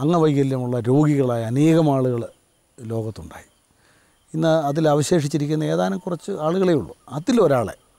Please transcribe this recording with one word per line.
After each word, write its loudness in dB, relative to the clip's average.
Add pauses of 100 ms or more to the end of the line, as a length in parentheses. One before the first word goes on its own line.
അംഗവൈകല്യമുള്ള 0
രോഗികളായ 2
അനേകം 2
ആളുകൾ -2 (520)
ലോകത്തുണ്ടായി. -10 (800)
ഇന്ന് 0 (160)
അതിൽ 0
അവശേഷിച്ചിരിക്കുന്ന 0
ഏതാനും -2
കുറച്ച് -8
ആളുകളേ 0
ഉള്ളൂ. -4 (140)
അതിലൊരാളെ 0 (220)